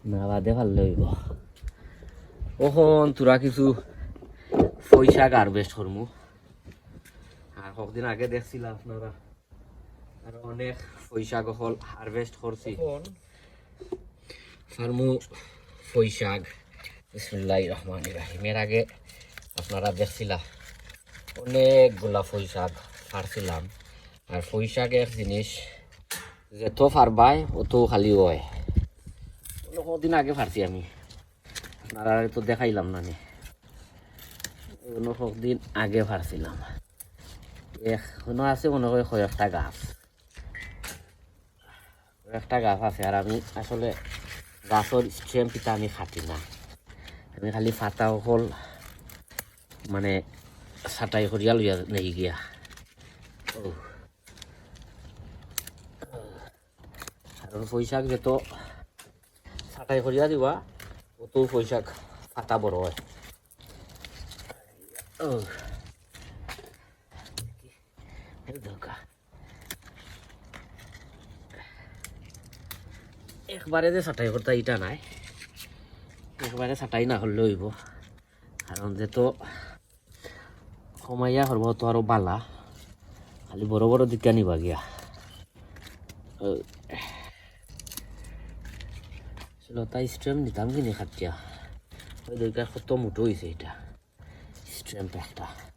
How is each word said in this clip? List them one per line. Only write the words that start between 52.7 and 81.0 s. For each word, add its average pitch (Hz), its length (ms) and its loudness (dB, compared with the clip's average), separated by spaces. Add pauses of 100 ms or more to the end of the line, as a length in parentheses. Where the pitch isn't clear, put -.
ও। - 20 -12 (3750)
কারণ 104 320 -10
পুঁই 120 200 0
শাক 131 220 0
যত 123 160 0 (1400)
ছাটাই - 340 0
করিয়া 135 260 4
দিবা 139 200 2 (680)
অত - 120 -20 (160)
পুঁই 120 200 2
শাক 113 140 0 (500)
পাতা 117 280 -4
বড় 95 200 0
হয়। 85 140 -4 (2250)
ও। - 20 -2 (3250)
এই 139 160 -14
দেখো। 98 280 -14 (4000)
একবারে 165 380 2
যে 185 120 2
ছাটাই 120 280 -2
করতে 117 160 -2 (100)
এটা 123 140 0 (100)
নাই, 127 120 -6 (1500)
একবারে 123 340 -4
ছাটাই 117 300 0
না 120 120 2
হলে 110 240 2
হইব। 98 180 2 (1040)
কারণ 101 200 -6 (100)
যে 107 80 -2 (100)
তো 123 80 6 (1800)